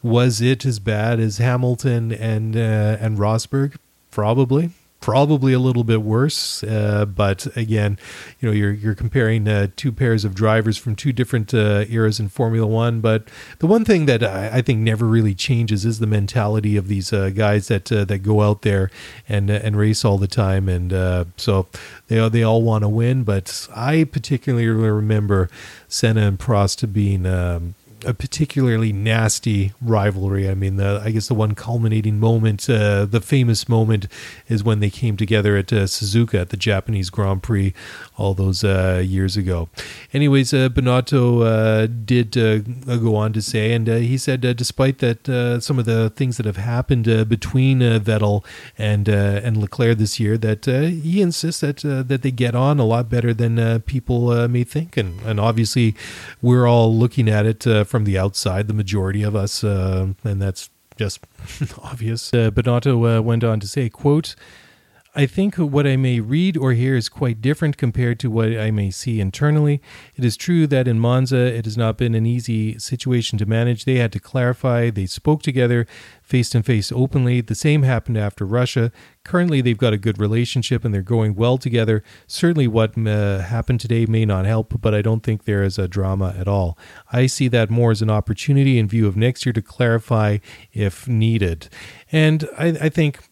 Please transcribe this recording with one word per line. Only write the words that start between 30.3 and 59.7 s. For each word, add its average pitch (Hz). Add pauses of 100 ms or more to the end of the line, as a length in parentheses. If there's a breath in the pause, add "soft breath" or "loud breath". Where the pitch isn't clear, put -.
I 95
mean, 98
the, 98
I 110
guess 110
the 127
one 107
culminating 110
moment, 113
uh, 104
the 104
famous 120
moment, 110 (400 loud breath)
is 107
when 107
they 101
came 107
together 104
at, 98
uh, 98
Suzuka 107
at 87
the 101
Japanese 95
Grand 98
Prix 98 (420 loud breath)
all 98
those, 95
uh, 92
years 95
ago. 90 (440 loud breath)
Anyways, 139
uh, 131
Binotto, 123 (220)
uh, 110
did, 117
uh, 110 (380)
go 113
on 107
to 110
say, 110
and, 113
uh, 113
he 120
said, 127
uh, 123
despite 135
that, 117
uh, 120
some 131
of 113
the 113
things 127
that 113
have 101
happened, 117
uh, 110
between, 131
uh, 117
Vettel 104 (320 loud breath)
and, 104
uh, 101
and 110
Leclerc 117
this 107
year, 110
that, 110
uh, 131
he 170
insists 160
that, 143
uh, 135
that 127
they 135
get 120
on 135
a 117
lot 113
better 120
than, 117
uh, 113
people, 120
uh, 120
may 123
think. 160
And, 98
and 107
obviously, 113 (440 loud breath)
we're 123
all 113
looking 120
at 107
it, 110
uh, 107 (120)
from 110
the 98
outside, 98
the 104
majority 101
of 104
us, 98
uh, 95 (180)